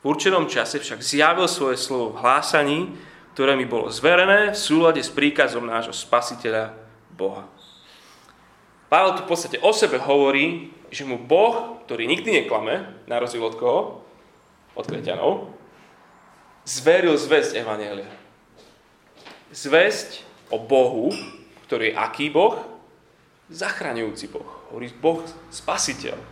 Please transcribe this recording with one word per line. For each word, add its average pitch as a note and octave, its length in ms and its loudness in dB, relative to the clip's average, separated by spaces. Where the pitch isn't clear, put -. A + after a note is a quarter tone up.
V - 60 -20
určenom D#3+ 400 2
čase C3 320 -2
však - 240 -10
zjavil E3 480 2
svoje B2+ 320 -2
slovo A#2+ 320 -4
v - 80 -10
hlásaní, D3 720 2
ktoré C3+ 240 2
mi B2 80 -2
bolo A2+ 240 -4
zverené F#3+ 640 4
v - 80 -6
súlade D#3+ 400 4
s - 80 -8
príkazom C#3 560 0
nášho A2+ 240 -4
Spasiteľa A2 880 -2
Boha. G2 320 -6
Pavel F#3 320 4
tu - 80 -10
v - 80 -6
podstate - 240 -6
o G3+ 160 4
sebe D3 240 0
hovorí, C#3+ 720 2
že - 80 -10
mu B2+ 160 -6
Boh, G#3 720 2
ktorý A#2 160 -4
nikdy F3 400 2
neklame, A#2 400 -2
na A#2+ 80 -2
rozdiel A#2 320 -4
od - 80 -12
koho? C3 240 2
Od - 160 -10
kresťanov, F#2+ 640 -4
zveril E3 480 4
zvesť C#3 480 0
evanjelia. G#2 480 -8
Zvesť - 720 0
o A2+ 80 -4
Bohu, B2 560 2
ktorý A2 240 0
je - 0 -
aký A2 320 -4
Boh? D#3 320 2
Zachraňujúci B2 800 -8
Boh. - 400 -14
Hovorí B2 240 -12
Boh E3 240 0
spasiteľ. - 640 -6